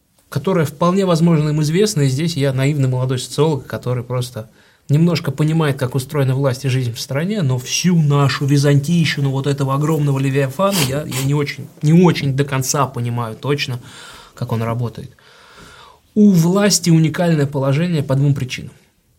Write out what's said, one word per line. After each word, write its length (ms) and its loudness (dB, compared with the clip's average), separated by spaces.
которая 380 0
вполне 400 0
возможно 440 2
им 120 0
известна, 400 0
и 60 4
здесь 280 -2
я 160 0
наивный 360 0
молодой 300 -2
социолог, 480 -2
который 380 -6
просто 460 -8
немножко 420 2
понимает, 460 0
как 180 -4
устроена 400 -2
власть 300 -2
и 40 -2
жизнь 240 -2
в 80 -12
стране, 420 -4
но 160 0
всю 420 0
нашу 460 2
византийщину 840 2
вот 160 -4
этого 280 -2
огромного 440 0
левиафана 580 0
я, 160 -4
я 200 -6
не 100 0
очень, 340 -4
не 100 4
очень 440 4
до 80 2
конца 420 -2
понимаю 500 -6
точно, 440 -4
как 180 -8
он 100 -2
работает. 480 -6
У 160 6
власти 600 4
уникальное 560 2
положение 560 0
по 120 -2
двум 200 2
причинам. 380 -8